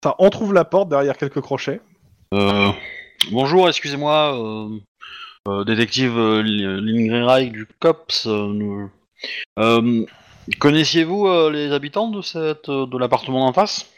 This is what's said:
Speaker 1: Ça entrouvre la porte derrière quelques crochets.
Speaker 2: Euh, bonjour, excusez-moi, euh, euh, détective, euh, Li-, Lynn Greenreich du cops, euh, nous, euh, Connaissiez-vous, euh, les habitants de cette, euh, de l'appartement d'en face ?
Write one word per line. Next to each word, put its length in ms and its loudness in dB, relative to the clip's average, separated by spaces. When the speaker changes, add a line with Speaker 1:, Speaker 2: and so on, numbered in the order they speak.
Speaker 1:
Ça 140 0
entrouvre 360 4
la 120 6
porte 240 0
derrière 280 0
quelques 220 -6
crochets. 400 -6
Speaker 2:
Euh, 360 2
bonjour, 380 4
excusez-moi, 680 0
euh, 400 -8
euh, 160 -2
détective, 540 0
euh, 240 2
Li-, 220 -2
Lynn 440 -2
Greenreich 440 2
du 140 -14
cops, 480 0
euh, 200 -2
nous, 440 -6
euh, 460 2
Connaissiez-vous, 680 2
euh, 220 4
les 220 -4
habitants 380 -2
de 120 -6
cette, 480 -6
euh, 160 -2
de 120 -8
l'appartement 480 0
d'en 80 2
face ? 440 0